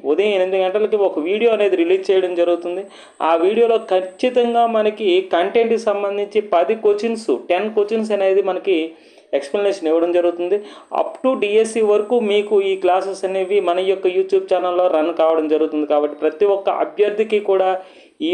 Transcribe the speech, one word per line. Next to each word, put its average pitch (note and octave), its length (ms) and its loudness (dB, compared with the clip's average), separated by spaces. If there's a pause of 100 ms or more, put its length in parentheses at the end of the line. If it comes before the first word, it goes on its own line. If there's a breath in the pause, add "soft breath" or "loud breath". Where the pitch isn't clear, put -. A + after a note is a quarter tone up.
(120)
ఉదయం G3+ 260 0
ఎనిమిది F#3+ 260 0
గంటలకి G#3 340 0 (100)
ఒక - 120 -4 (100)
వీడియో A3 260 2
అనేది G3+ 280 2
రిలీజ్ F#3+ 260 0
చేయడం F#3 220 2 (100)
జరుగుతుంది. F3 420 -2 (460 loud breath)
ఆ - 20 2 (140)
వీడియోలో A3+ 320 2 (160)
ఖచ్చితంగా A#3 680 0 (140)
మనకి G#3+ 320 0 (260)
కంటెంట్కి G#3+ 520 2
సంబంధించి G3+ 520 -2 (160)
పది A3 280 2
క్వశ్చన్స్, A3 480 0 (180)
టెన్ G3 260 -2
క్వశ్చన్స్ G#3+ 420 -2
అనేది G3 340 2
మనకి F3+ 260 0 (600 loud breath)
ఎక్స్‌ప్లనేషన్ G3 520 -2
ఇవ్వడం E3+ 260 2
జరుగుతుంది. F3 420 0 (440 loud breath)
Up - 100 -4 (120)
to C4 60 2 (120)
డిఎస్సి A3 400 0 (100)
వరకు G#3 240 0 (160)
మీకు G#3 240 0 (160)
ఈ - 0 - (120)
క్లాసెస్ F#3 440 0
అనేవి F#3+ 300 -2 (100)
మన F3 120 0 (120)
యొక్క F#3+ 160 0 (100)
YouTube F#3+ 340 0
ఛానల్లో F3+ 340 0 (100)
రన్ D#3 240 0
కావడం D#3+ 340 2
జరుగుతుంది. D#3 400 0
కాబట్టి D3 300 0
ప్రతి D#3 220 0 (100)
ఒక్క G3 140 -4 (160)
అభ్యర్థికి G#3 540 0 (120)
కూడా F#3+ 180 2 (600 loud breath)
ఈ - 40 0